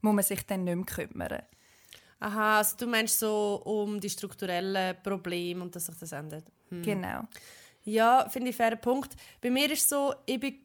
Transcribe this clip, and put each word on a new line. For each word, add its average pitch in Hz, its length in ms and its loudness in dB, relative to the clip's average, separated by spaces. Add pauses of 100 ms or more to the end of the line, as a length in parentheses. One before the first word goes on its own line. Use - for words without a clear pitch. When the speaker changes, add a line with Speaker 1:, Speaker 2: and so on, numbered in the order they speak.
Speaker 1:
muss 214 140 4
man 196 100 4
sich - 220 -2
dann 190 180 -2
nicht 175 120 0
mehr 185 100 -2
kümmern. - 560 -6 (800)
Speaker 2:
Aha, 214 380 2
also 214 180 2
du 247 100 -4
meinst 226 320 2
so 208 460 2
um 208 360 0
die 196 100 -4
strukturellen 185 920 -2
Probleme 175 600 -4
und 180 120 -10
dass 170 120 -6
sich 165 120 -12
das 165 140 -12
ändert. 151 320 -10 (240)
Hm. 175 140 -8
Speaker 1:
Genau. 185 400 -4 (640)
Speaker 2:
Ja, 226 440 6
finde 254 180 -4
ich 233 80 -4
fairen 226 240 2
Punkt. 262 320 0 (300)
Bei 247 80 0
mir 277 200 4
ist 302 200 2
so, 285 240 0 (100)
ich 247 160 -2
bin, 277 240 -4